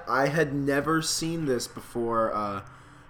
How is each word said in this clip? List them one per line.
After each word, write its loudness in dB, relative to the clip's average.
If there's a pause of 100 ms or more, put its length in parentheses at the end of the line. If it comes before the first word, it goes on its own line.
I 4
had 2
never 2
seen -2
this 0
before, 0
uh, -2 (480)